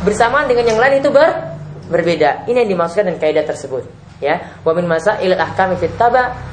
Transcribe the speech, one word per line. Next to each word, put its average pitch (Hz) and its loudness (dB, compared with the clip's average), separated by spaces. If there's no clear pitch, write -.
bersamaan 240 0
dengan 240 2
yang 220 0
lain 269 4
itu 285 2
ber-, 311 2
berbeda. 165 0
Ini 240 2
yang 202 -2
dimaksudkan 175 0
dengan 160 -6
kaidah 156 2
tersebut. 131 -6
Ya, 147 -4
wa 160 2
min 175 -2
masail 185 0
ahkami 180 -2
fit 165 -2
taba 240 2